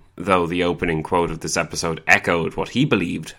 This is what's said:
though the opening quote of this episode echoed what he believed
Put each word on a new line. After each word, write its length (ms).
though 320
the 160
opening 400
quote 280
of 100
this 160
episode 500
echoed 500
what 140
he 140
believed 540